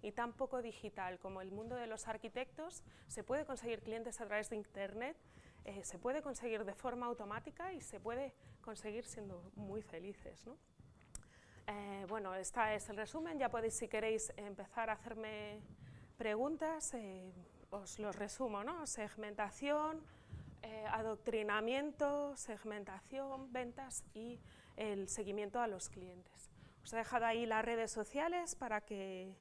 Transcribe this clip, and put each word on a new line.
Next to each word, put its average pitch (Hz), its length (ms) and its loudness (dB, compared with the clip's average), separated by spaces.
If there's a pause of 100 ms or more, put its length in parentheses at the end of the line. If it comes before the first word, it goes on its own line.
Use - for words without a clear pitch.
y 208 120 -4
tan 240 200 2
poco 254 300 2
digital 208 560 -4
como 190 240 -6
el 190 100 -6
mundo 226 240 -4
de 240 100 -2
los 220 220 -4
arquitectos, 247 760 -4 (260)
se - 140 -6
puede 285 220 2
conseguir 233 380 -2
clientes 226 380 -4
a 226 60 -4
través 208 220 2
de 226 80 -2
internet, 208 640 -4 (460)
eh, 202 200 -6
se - 140 -6
puede 262 240 2
conseguir 233 420 0
de 196 100 -2
forma 247 320 -2
automática 240 680 -4
y 285 80 -6
se - 180 -8
puede 240 320 0 (300)
conseguir 220 420 -4
siendo 190 500 -8
muy 202 280 -2
felices, - 640 -8
¿no? 262 100 -10 (1080)
Eh, 202 420 -4
bueno, 190 260 0
este 214 400 4
es 208 140 0
el 208 80 -4
resumen, 311 420 -2
ya 254 100 6
podéis, 226 260 4
si 233 120 0
queréis, 220 500 2
empezar 208 540 -2
a 214 40 6
hacerme 214 680 -6 (560)
preguntas, 302 800 4
eh, 190 380 -6 (380)
os 196 280 -6
los 208 180 0
resumo, 208 480 0
¿no? 311 220 -2
Segmentación, 214 1120 0 (640)
eh, 220 280 -6
adoctrinamiento, 233 1500 2
segmentación, 226 1160 -6
ventas 254 520 -2 (100)
y 233 260 -4 (360)
el 202 320 2
seguimiento 208 520 4
a 233 60 8
los 190 220 0
clientes. 180 640 -12 (340)
Os - 80 -6
he 226 40 2
dejado 226 300 6
ahí 226 180 6
las 220 200 6
redes 226 260 4
sociales 330 640 2
para 220 260 2
que 190 600 -4